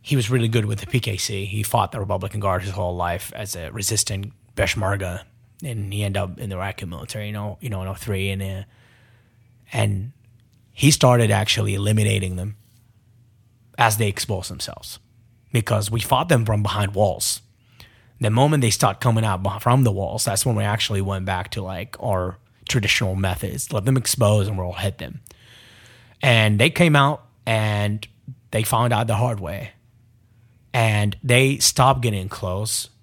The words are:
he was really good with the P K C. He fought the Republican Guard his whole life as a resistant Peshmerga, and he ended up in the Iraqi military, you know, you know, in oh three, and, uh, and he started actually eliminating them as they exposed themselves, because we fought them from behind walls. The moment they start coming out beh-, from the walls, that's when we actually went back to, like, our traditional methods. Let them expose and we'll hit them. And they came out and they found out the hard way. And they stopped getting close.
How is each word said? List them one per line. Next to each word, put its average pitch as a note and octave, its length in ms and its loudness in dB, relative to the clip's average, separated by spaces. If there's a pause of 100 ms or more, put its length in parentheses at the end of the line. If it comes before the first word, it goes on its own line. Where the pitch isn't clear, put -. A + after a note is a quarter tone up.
he - 140 -4
was A#2+ 160 0
really B2 160 2
good A2+ 200 2
with G2+ 120 -4
the - 80 -10
P B2+ 140 0
K G2+ 160 -4
C. G2 300 -6
He G#2+ 180 -4
fought G#2+ 260 0
the - 80 -10
Republican G2+ 400 -4
Guard F#2+ 240 0
his G2 80 -8
whole F2+ 240 -4
life F2 400 -4
as G2+ 220 -10
a D#2+ 160 -12
resistant G2+ 600 -4 (220)
Peshmerga, F#2+ 680 -2 (400)
and G#2+ 280 -6
he G2+ 120 -2
ended G2 180 -2
up F#2 160 -8
in A2 100 -8
the G2 60 -6
Iraqi F#2+ 320 -8
military, F2 400 -10
you G#2 60 -10
know, G#2 280 -8
you C#3 80 -10
know, G2 140 -6
in F#2+ 60 -6
oh F#2+ 60 -6
three, G2 360 -4
and, G2 100 -4
uh, F#2+ 220 -6 (1080)
and G#2+ 400 -2 (600)
he C#3 200 4
started A#2+ 400 6
actually G#2 420 0
eliminating G2+ 600 0
them G2 180 -6 (1200)
as A2 200 4
they A2 100 2
exposed G2 420 -4
themselves, - 520 -12 (520)
because G#2+ 380 0
we A2+ 80 -2
fought C3+ 300 0
them B2 160 4
from G#2+ 180 0
behind G2+ 320 -2
walls. - 480 0 (800)
The G#2+ 100 2
moment C#3+ 300 4
they A#2 100 4
start G#2 300 2
coming A2+ 240 2
out F#2+ 180 -2
beh-, F#2+ 180 -4
from C3 220 4
the A#2+ 80 4
walls, G2 340 -2
that's G2+ 220 -2
when B2 80 2
we G#2 80 0
actually G#2 400 0
went F#2+ 240 -4
back F#2 240 -4
to, G#2 120 -8
like, F#2 380 -8
our F#2+ 380 -2 (300)
traditional G2+ 460 0
methods. F#2+ 580 -4
Let G#2 120 -2
them C3 120 2
expose G#2+ 520 2
and G#2 100 -4
we'll F2+ 140 -4
hit G2 260 -4
them. - 220 -12 (1000)
And A2 380 6
they A#2+ 100 8
came E3 280 6
out C#3+ 280 4 (220)
and G#2+ 580 0 (460)
they A2 140 0
found A#2+ 280 2
out A2+ 140 0
the A2 80 0
hard A2+ 240 0
way. F#2+ 320 -8 (1040)
And G#2+ 480 2
they C3+ 360 4
stopped C3+ 420 4
getting G2+ 280 -2
close. G2 600 -6 (140)